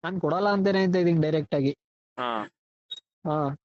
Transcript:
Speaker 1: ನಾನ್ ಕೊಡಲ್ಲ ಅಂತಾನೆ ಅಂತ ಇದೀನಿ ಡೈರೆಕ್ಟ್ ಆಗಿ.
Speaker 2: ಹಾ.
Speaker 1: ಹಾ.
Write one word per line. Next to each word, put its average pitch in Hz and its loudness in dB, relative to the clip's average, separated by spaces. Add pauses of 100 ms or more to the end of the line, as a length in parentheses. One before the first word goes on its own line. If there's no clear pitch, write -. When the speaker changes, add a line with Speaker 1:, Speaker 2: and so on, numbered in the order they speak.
Speaker 1:
ನಾನ್ 180 -6
ಕೊಡಲ್ಲ 180 0
ಅಂತಾನೆ 196 2
ಅಂತ 185 2
ಇದೀನಿ 170 2
ಡೈರೆಕ್ಟ್ 156 -2
ಆಗಿ. 143 0 (420)
Speaker 2:
ಹಾ. 117 -4 (800)
Speaker 1:
ಹಾ. 151 -2